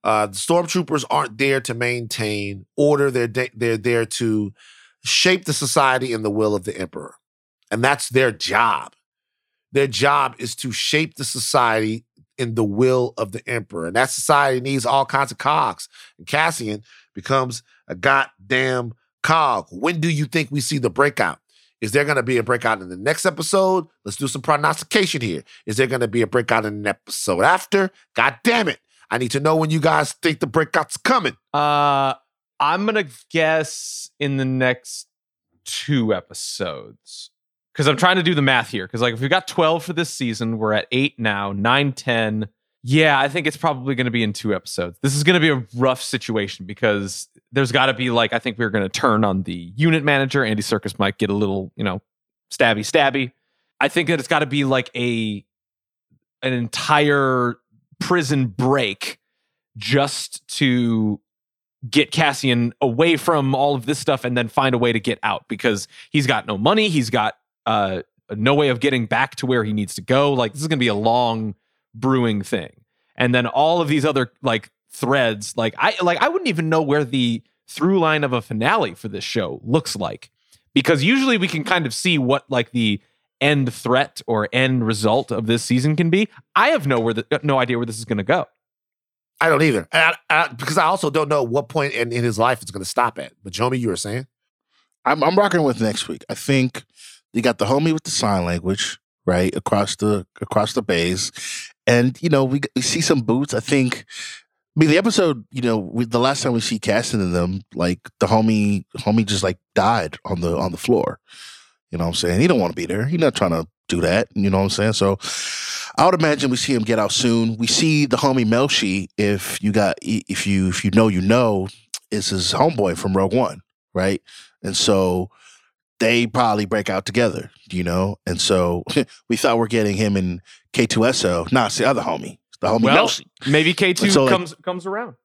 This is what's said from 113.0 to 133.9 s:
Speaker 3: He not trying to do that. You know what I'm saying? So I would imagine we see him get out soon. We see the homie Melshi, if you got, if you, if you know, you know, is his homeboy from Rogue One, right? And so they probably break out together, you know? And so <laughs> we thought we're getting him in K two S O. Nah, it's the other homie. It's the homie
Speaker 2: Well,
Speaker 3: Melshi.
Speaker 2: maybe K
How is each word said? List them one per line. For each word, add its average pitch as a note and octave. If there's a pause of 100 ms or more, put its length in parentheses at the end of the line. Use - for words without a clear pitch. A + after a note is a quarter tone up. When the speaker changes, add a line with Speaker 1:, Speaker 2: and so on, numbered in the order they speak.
Speaker 3:
He E3
not D3+
trying F#2
to E2 (220)
do E2+
that. F2+
You G2+
know F#2+
what G2
I'm G2
saying? G#2+
So G2 (800)
I D#3+
would F#3
imagine D3
we B2
see C#3
him A#2
get A2
out G#2
soon. A2+
We A#2
see D3+
the A#2+
homie C3
Melshi, G2+ (100)
if G#2
you G#2
got, G2+
if F#2+
you, F#2+
if -
you G2
know, A2
you F#2
know, G#2 (420)
is -
his F#2
homeboy G#2
from F#2+
Rogue F#2+
One, A#2 (320)
right? F#2+ (400)
And G2
so F#2 (680)
they A#2
probably A2
break G2+
out F#2+
together, G#2 (200)
you F2+
know? F#2
And F2
so F2 (240)
<laughs> -
we A#2
thought A#2
we're A#2
getting G#2+
him G2+
in F2+ (320)
K A#2
two A2
S B2+
O. E2+
Nah, B2
it's -
the A#2+
other A#2+
homie. D2+ (100)
It's -
the -
homie A2
Speaker 2:
Well, D#3+
Speaker 3:
Melshi. - (200)
Speaker 2:
maybe D#3
K F#3